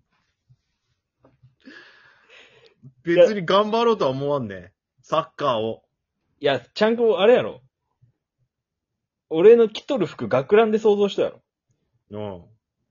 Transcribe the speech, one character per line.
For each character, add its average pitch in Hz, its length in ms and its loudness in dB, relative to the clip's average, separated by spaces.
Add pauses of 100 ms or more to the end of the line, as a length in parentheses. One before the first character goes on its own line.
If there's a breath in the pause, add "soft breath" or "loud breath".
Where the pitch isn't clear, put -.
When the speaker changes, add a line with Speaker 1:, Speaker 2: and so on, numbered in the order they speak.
(3000 soft breath)
Speaker 1:
い 170 40 -6
や。 175 120 4
Speaker 2:
別 214 120 4
に 202 100 -8
頑 202 280 0
張 226 120 -2
ろ 233 80 0
う 214 60 -4
と 190 60 -2
は 139 60 0
思 139 200 -6
わ 143 80 -4
ん 123 80 -8
ね。 92 260 -16 (300)
サ - 160 2
ッ 160 180 -2
カ 131 220 -2
ー - 20 -4
を。 110 220 -8 (560)
Speaker 1:
い - 60 -18
や、 139 160 0
ち - 220 -6
ゃ 220 80 2
ん 233 60 -2
と 220 240 0
あ 190 60 2
れ 240 80 6
や 208 80 0
ろ。 98 180 -10 (1700)
俺 185 280 6
の 233 120 2
着 - 140 -14
と 277 160 -6
る 175 80 -2
服、 123 220 -12
学 135 280 0
ラ 226 80 4
ン 220 60 -4
で 214 80 -2
想 214 180 2
像 202 120 0
し - 80 -8
た 175 60 -2
や 104 80 -4
ろ。 - 120 -20 (680)
Speaker 2:
う 104 80 -14
ん。 98 260 -14 (460)